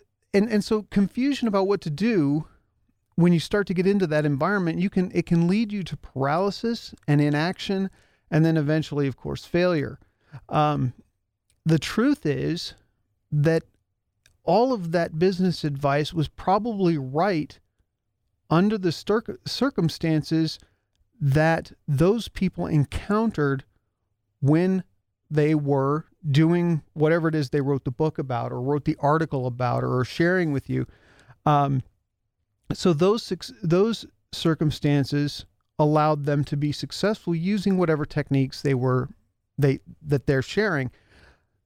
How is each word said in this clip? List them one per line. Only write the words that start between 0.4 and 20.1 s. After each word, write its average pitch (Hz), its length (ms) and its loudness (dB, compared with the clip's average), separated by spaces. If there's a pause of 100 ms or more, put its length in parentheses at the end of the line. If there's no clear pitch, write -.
and 208 140 0
so 214 260 -2
confusion 240 580 0
about 196 200 0
what 202 140 0
to 160 100 -6
do 156 560 0 (680)
when 175 160 6
you 170 80 4
start - 280 -2
to 196 60 -4
get 180 140 0
into 196 200 2
that 151 180 2
environment, 165 540 0
you 196 100 0
can, 185 240 0
it 170 140 -2
can 170 200 2
lead 208 240 0
you 202 120 -6
to 151 120 -12
paralysis 185 960 -4 (140)
and 147 140 4
inaction, 175 680 -2 (420)
and 156 120 4
then 165 140 2
eventually, 147 480 -2
of 135 100 -4
course, 139 300 -10
failure. 170 540 -2 (500)
Um, 143 440 0 (720)
the 160 140 4
truth - 480 0
is 147 480 -4 (580)
that 160 300 2 (840)
all 240 300 2
of 175 180 -4
that 165 280 -2
business 180 440 2
advice 147 520 -2
was 151 140 -2
probably 196 680 0
right 151 640 -2 (880)
under 202 300 4
the 180 120 0
circ-, - 540 -2
circumstances 160 1120 -2 (640)